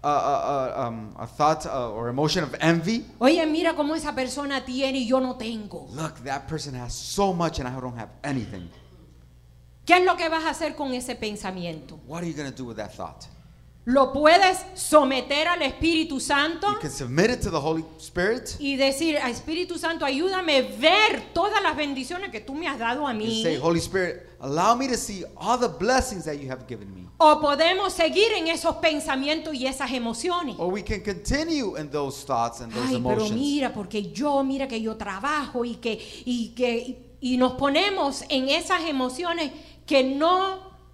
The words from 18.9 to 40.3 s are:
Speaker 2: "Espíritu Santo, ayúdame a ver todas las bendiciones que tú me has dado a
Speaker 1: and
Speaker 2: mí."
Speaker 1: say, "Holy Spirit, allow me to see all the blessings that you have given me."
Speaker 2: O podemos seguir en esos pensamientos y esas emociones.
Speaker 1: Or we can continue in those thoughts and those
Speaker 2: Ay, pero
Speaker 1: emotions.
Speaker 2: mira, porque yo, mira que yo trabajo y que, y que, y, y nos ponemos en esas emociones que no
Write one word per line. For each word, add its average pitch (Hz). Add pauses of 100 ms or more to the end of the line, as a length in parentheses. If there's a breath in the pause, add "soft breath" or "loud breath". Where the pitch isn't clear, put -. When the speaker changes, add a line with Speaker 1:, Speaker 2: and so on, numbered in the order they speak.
Speaker 2:
"Espíritu 320
Santo, 320
ayúdame 311
a 208
ver 349
todas 403
las 311
bendiciones 294
que 214
tú 269
me 330
has 285
dado 247
a -
Speaker 1:
and 214
Speaker 2:
mí." 220
Speaker 1:
say, 160
"Holy 165
Spirit, 180 (120 loud breath)
allow 165
me 262
to 247
see 196 (120)
all 226
the 240
blessings 196
that 151
you 135
have 123
given 101
me." 90 (160)
Speaker 2:
O 302
podemos 349
seguir 339
en 330
esos 330
pensamientos 311
y 254
esas 262
emociones. 254
Speaker 1:
Or 175
we 202
can 208
continue 254
in 151
those 143
thoughts 117
and 117
those 240
Speaker 2:
Ay, 254
pero - (120)
Speaker 1:
emotions. 208
Speaker 2:
mira, 277
porque 202
yo, 277
mira 269
que 226
yo 220
trabajo 233
y 233
que, 220 (260 loud breath)
y 240
que, 240 (120)
y, 254
y 247
nos 247
ponemos 285
en 262
esas 339
emociones 311 (360 loud breath)
que 269
no 370 (220)